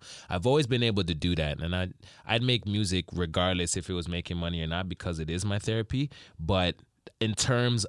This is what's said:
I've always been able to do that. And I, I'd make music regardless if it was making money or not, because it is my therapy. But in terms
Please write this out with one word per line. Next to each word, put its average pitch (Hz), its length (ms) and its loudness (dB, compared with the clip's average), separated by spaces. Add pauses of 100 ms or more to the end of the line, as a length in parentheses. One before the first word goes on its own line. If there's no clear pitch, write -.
(300)
I've 90 180 0
always 143 180 4
been 120 180 2
able 104 200 2
to 85 100 0
do 87 220 2
that. 76 260 0
And 85 140 -2
I, 92 140 0 (360)
I'd 117 160 2
make 123 240 2
music 101 480 0
regardless 87 640 0
if 87 120 -8
it 95 40 -2
was 85 160 -4
making 87 280 -4
money 85 240 -2
or 80 60 -2
not, 90 220 -2
because 87 300 -4
it 80 100 -4
is 90 160 -2
my 101 140 0
therapy. 113 500 -2 (300)
But 87 360 2 (460)
in 107 140 0
terms 120 540 2